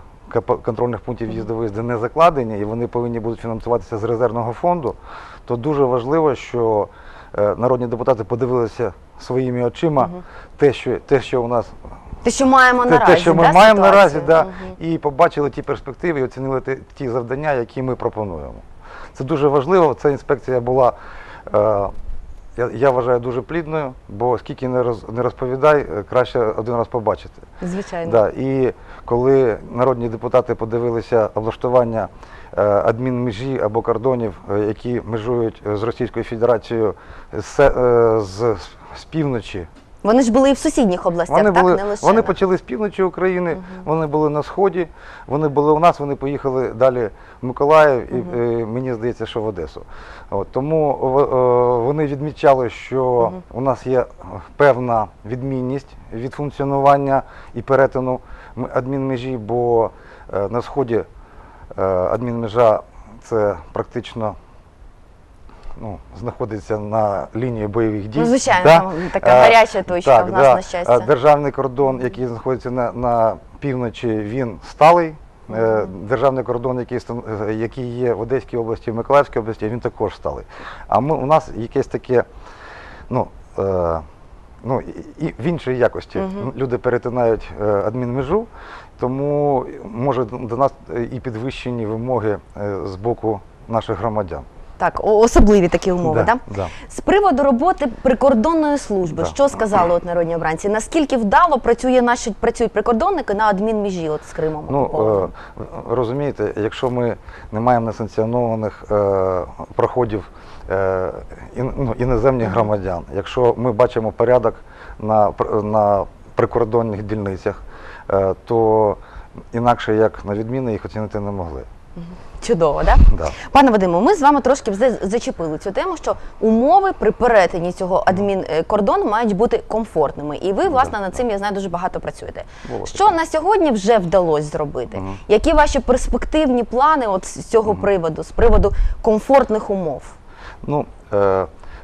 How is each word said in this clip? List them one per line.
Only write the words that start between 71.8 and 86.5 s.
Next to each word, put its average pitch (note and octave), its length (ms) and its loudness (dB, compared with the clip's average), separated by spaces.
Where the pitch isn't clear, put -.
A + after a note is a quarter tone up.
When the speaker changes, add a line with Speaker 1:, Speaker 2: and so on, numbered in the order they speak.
Speaker 1:
який B2 240 -4
знаходиться A#2+ 440 -4
на, A#2+ 220 -2
на A#2 420 2
півночі, B2 500 -4
він G#2+ 400 -6
сталий. E3 440 6
Е, A2+ 220 2
Speaker 2:
Мгм. G2 120 0
Speaker 1:
державний C3 360 2
кордон, B2 340 -4
який A#2+ 220 -6
стан-, A#2+ 220 -8
е, A2 60 -2
який A#2+ 440 -6
є B2 160 0
в F#2+ 60 -4
Одеській B2 360 -4
області, A2+ 340 -4
в G#2+ 40 -6
Миколаївській C3+ 440 2
області, A2 300 -6
він A#2 120 -6
також A2 360 -4
сталий. D2 280 -8
А G#2+ 120 2
ми, D3+ 160 0
у B2+ 100 -6
нас D3+ 300 2
якесь A#2 300 -4
таке, B2 380 -2
ну, A#2+ 160 -2
е, F2+ 420 -2
ну, A#2 160 -4
і, - 460 -12
і - 120 -8
в A2+ 80 -12
іншій D3 300 -4
якості - 420 -2
Speaker 2:
Мгм. F#3+ 380 -6